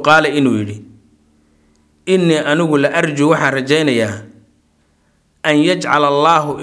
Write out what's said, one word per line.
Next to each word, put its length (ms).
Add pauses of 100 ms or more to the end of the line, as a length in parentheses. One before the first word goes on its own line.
qaala 260
inuu 300
yidhi, 180 (1300)
innii 320 (120)
anigu 260
la 140
arju, 400
waxaan 240
rajaynayaa, 600 (1300)
an 120
yajcala 520
Allaahu, 540